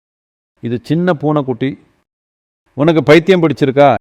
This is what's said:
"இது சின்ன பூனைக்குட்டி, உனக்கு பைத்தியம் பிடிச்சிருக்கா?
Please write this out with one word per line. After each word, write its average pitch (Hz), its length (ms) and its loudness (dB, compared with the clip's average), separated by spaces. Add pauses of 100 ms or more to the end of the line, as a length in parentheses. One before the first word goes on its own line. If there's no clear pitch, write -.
(600)
"இது 120 220 -6
சின்ன 175 300 -2
பூனைக்குட்டி, 139 680 -4 (960)
உனக்கு 156 280 0
பைத்தியம் 165 380 4
பிடிச்சிருக்கா? 139 600 2